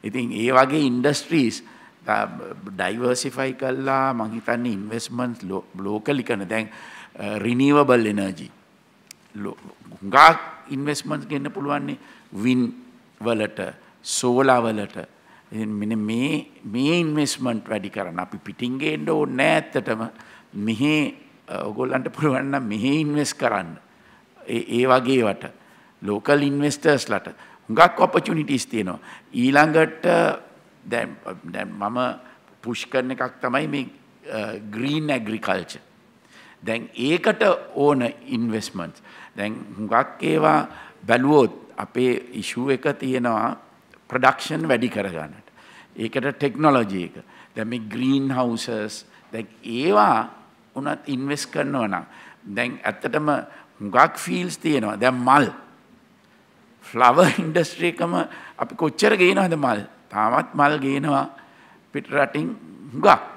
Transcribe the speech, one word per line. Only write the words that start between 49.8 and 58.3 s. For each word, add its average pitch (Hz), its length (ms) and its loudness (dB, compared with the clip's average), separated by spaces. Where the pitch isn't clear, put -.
උනත් 147 340 -8
ඉන්වෙස්ට් 139 440 -4
කරනවා 143 360 -2
නම්, 90 180 -4
දැන් 117 400 -6
ඇත්තටම 196 440 -2
හුඟක් 123 360 4
ෆීල්ඩ්ස් 180 420 -6
තියෙනවා. 110 420 0
දැන් 127 140 4
මල්, 127 340 4
ෆ්ලවර් 127 560 6
ඉන්ඩස්ට්‍රි 165 500 -2
එකම 170 260 -2